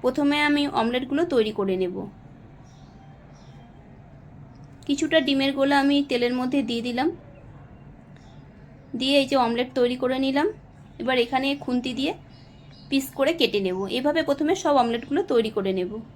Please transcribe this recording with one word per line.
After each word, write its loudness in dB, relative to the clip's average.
প্রথমে 2
আমি 2
অমলেটগুলো -2
তৈরি 2
করে 0
নেব। -2
কিছুটা 2
ডিমের 2
গোলা 4
আমি 4
তেলের 0
মধ্যে 0
দিয়ে -2
দিলাম, 0
দিয়ে 2
এই 2
যে 2
অমলেট 0
তৈরি 2
করে 0
নিলাম। 2
এবার 0
এখানে -2
খুন্তি -2
দিয়ে -2
পিস 0
করে 2
কেটে 0
নেব। -2
এভাবে 0
প্রথমে 0
সব 2
অমলেটগুলো -2
তৈরি 2
করে -2
নেব। -4